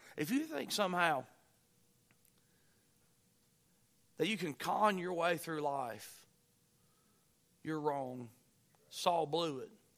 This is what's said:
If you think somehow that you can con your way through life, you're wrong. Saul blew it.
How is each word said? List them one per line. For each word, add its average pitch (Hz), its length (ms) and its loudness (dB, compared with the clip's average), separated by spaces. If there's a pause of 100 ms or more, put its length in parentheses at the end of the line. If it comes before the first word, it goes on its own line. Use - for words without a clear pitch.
(160)
If 151 160 -4
you 269 100 2
think 302 300 -6
somehow 175 520 2 (3000)
that 165 100 2
you 214 100 0
can 160 160 -4
con 196 440 2
your 180 160 -2
way 170 240 2
through 151 240 -4
life, 131 600 -4 (1400)
you're 156 160 -4
wrong. 131 500 -4 (600)
Saul 170 360 2
blew 151 340 0
it. 113 100 -10 (280)